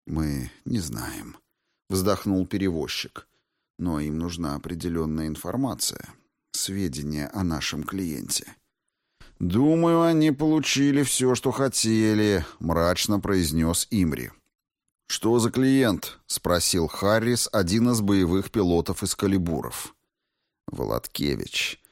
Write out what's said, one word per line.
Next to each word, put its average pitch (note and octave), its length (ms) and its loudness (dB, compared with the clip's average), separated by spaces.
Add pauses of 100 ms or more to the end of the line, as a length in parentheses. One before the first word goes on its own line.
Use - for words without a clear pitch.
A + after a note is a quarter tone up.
«Мы D2 440 -4 (160)
не A#2+ 120 -2
знаем», — - 600 -8 (500)
вздохнул F#2+ 580 0
перевозчик. F2+ 800 -4 (520)
«Но E2+ 200 -2
им D2+ 200 -4
нужна E2 380 -6
определённая D#2+ 720 -4
информация, F#2+ 800 -6 (460)
сведения D2+ 800 -4
о G2 120 -2
нашем D2+ 380 -4
клиенте». D#2 720 -6 (840)
«Думаю, D#3+ 640 4
они D#3 300 4
получили C#3+ 720 2
всё, B2+ 320 2
что B2+ 160 0
хотели», — A2 920 2 (160)
мрачно F2 580 2
произнёс E2+ 720 0
Имри. D#2 400 0 (760)
«Что A#2 320 2
за A#2 120 4
клиент?» — C3 760 2
спросил E2+ 640 0
Харрис, A2 640 2
один G#2+ 380 2
из A#2 140 2
боевых F#2+ 480 2
пилотов F2 520 2
Экскалибуров. E2+ 920 -2 (720)
«Володкевич», — - 1120 -4 (120)